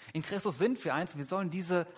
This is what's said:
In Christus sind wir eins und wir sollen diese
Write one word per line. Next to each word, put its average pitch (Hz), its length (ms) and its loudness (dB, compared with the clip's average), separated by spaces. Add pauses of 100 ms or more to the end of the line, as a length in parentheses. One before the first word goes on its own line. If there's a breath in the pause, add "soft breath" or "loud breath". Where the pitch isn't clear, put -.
(120)
In 160 100 -2
Christus 190 360 0
sind 240 260 2
wir 143 100 2
eins 170 180 0
und 151 60 -6
wir 143 60 -4
sollen 185 260 0
diese 175 360 2 (120)